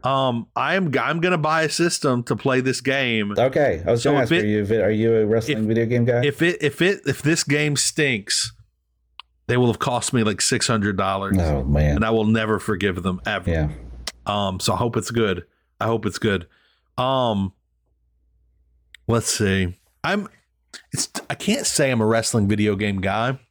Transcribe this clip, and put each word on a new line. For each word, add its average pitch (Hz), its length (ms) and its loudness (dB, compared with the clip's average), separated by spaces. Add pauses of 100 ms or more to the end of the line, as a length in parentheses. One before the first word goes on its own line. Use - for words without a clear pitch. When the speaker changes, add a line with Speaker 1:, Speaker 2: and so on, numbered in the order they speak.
Speaker 1:
Um, 131 540 0
I'm, 160 420 -2
I'm 143 220 -2
gonna 180 180 0
buy 160 260 0
a 151 60 0
system 143 540 0
to 123 140 -2
play 131 240 0
this 127 180 -2
game. 120 580 0
Speaker 2:
Okay, 123 480 2
I 90 60 2
was 120 120 2
Speaker 1:
So 139 80 2
Speaker 2:
gonna 139 120 4
Speaker 1:
if 113 80 0
Speaker 2:
ask, - 0 -
Speaker 1:
it, 165 140 2
Speaker 2:
are - 20 0
you 107 140 2
a - 40 0
vi-, 110 160 2
are 95 100 2
you 110 240 2
a 110 100 4
wrestling 113 340 0
Speaker 1:
if, 110 60 0
Speaker 2:
video 110 200 2
game 120 200 2
guy? 120 200 2
Speaker 1:
if 143 160 -2
it, 170 220 0
if - 180 -2
it, 190 240 2
if 139 160 -4
this 160 220 0
game 147 320 0
stinks, - 760 -2 (960)
they 123 100 2
will 123 100 4
have 113 120 0
cost 123 340 -2
me, 120 100 2
like, 101 180 0
six - 260 0
hundred 104 280 0
dollars. 98 420 -2
Speaker 2:
Oh, 76 280 0
man. 73 320 2
Speaker 1:
And 110 80 2
I 113 60 0
will 113 140 2
never 110 340 2
forgive 92 440 -2
them, 92 220 -2
ever. 101 260 -2
Speaker 2:
Yeah. 78 180 0 (560)
Speaker 1:
Um, 101 360 -2
so - 120 0
I 85 40 -2
hope 117 180 -2
it's 110 160 -4
good. 101 320 0 (380)
I - 60 -4
hope 113 180 -2
it's 104 140 -4
good. 98 280 0 (500)
Um, 123 540 0 (1600)
let's 113 220 0
see. 95 480 0 (260)
I'm, 196 260 -2 (640)
it's, - 160 -4 (200)
I - 60 -4
can't 240 300 -2
say 139 260 2
I'm 117 100 2
a 107 40 4
wrestling 113 420 2
video 104 280 2
game 98 260 -2
guy 113 360 -2 (140)